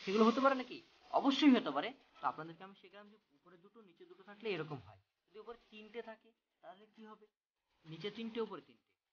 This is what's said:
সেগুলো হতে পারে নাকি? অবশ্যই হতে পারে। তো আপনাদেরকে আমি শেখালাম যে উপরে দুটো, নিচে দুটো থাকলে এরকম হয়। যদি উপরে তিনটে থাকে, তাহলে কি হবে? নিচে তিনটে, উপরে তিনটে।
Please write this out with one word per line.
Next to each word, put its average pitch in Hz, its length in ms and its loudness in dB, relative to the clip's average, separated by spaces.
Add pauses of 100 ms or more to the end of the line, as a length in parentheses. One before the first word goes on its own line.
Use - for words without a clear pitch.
সেগুলো 214 200 4
হতে 240 160 4
পারে 269 140 6
নাকি? 208 260 -8 (300)
অবশ্যই 277 400 6
হতে 185 200 4
পারে। 160 220 -2 (280)
তো 147 60 -4
আপনাদেরকে 165 360 -8
আমি 196 180 -20
শেখালাম 202 280 -20
যে 214 80 -20 (160)
উপরে 180 240 -20
দুটো, 202 240 -20
নিচে 185 240 -20
দুটো 185 180 -20
থাকলে 208 260 -8
এরকম 156 360 -4
হয়। 98 120 -20 (320)
যদি 214 100 -20
উপরে 226 180 -16 (120)
তিনটে 214 320 -14
থাকে, 220 300 -18 (300)
তাহলে 185 240 -20 (100)
কি 220 100 -20
হবে? 214 200 -20 (600)
নিচে 160 260 -10
তিনটে, 226 300 -8
উপরে 196 200 -8
তিনটে। - 300 -20 (220)